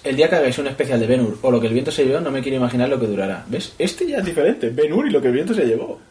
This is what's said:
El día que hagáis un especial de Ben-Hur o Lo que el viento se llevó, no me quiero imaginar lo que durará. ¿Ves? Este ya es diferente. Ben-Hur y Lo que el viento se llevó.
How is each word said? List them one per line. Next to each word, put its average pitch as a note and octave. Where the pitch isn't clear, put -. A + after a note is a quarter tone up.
El C3+
día D#3+
que F3+
hagáis C3
un C#3
especial B2+
de A2
Ben-Hur A#2+
o C3
Lo A#2
que A2+
el A2+
viento C3
se C#3+
llevó, C#3+
no D3
me C3+
quiero C3+
imaginar B2
lo C3+
que A#2+
durará. F#2+
¿Ves? -
Este E4
ya C#4
es F#3+
diferente. C#3+
Ben-Hur D3+
y -
Lo D#3
que C3+
el A#2+
viento F3+
se F3+
llevó. A#2+